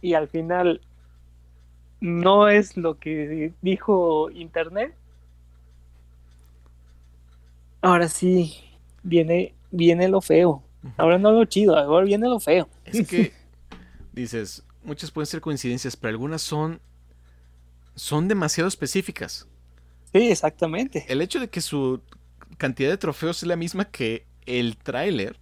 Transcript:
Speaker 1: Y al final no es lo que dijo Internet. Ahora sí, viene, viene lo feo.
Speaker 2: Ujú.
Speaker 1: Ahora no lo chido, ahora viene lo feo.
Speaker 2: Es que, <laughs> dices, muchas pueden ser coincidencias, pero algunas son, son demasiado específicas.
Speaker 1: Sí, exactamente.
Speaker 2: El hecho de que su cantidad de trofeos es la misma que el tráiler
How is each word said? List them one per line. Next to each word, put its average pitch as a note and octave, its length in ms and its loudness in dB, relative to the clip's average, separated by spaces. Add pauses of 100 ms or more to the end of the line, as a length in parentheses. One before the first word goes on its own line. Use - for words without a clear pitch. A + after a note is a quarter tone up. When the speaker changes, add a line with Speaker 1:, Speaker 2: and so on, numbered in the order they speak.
Speaker 1:
Y E3+ 140 -2
al D#3 140 0
final E3+ 520 0 (1200)
no F#3 480 4
es G#3 280 4
lo E3 220 -2
que D#3 540 -6 (100)
dijo F3 680 2
Internet. E3+ 640 -6 (2750)
Ahora F3 280 4
sí, F3+ 480 0 (460)
viene, E3+ 520 0 (160)
viene E3+ 380 4
lo F#3+ 120 2
feo. D#3+ 420 4 (200)
Speaker 2:
Ujú. B2+ 140 -16
Speaker 1:
Ahora E3 220 4
no G#3 140 6
lo A3+ 120 6
chido, G3 320 4
ahora D3+ 280 4
viene G#3 240 0
lo A#3+ 120 0
feo. E3 280 2 (160)
Speaker 2:
Es G#3 220 -2
que, F3+ 260 0 (400)
<laughs> - 400 -20
dices, A2+ 520 -10 (180)
muchas D3 280 -14
pueden D3+ 160 -6
ser D#3 140 -10
coincidencias, B2+ 560 -6
pero A2+ 140 -8
algunas C#3 320 -8
son, D#3 380 -6 (1120)
son D#3 340 -4
demasiado F3 400 -2
específicas. - 800 -8 (680)
Speaker 1:
Sí, A3+ 180 4
exactamente. E3 800 -4
Speaker 2:
El C3 140 -2
hecho G3+ 180 -4
de B3 80 -8
que - 120 -8
su C3 400 -4 (560)
cantidad C3+ 340 -4
de G3 80 -2
trofeos D#3+ 440 -6
es E3+ 60 -6
la E3+ 80 -2
misma E3+ 300 -6
que A2+ 400 -6 (200)
el A#2+ 300 -4
tráiler C3+ 640 -6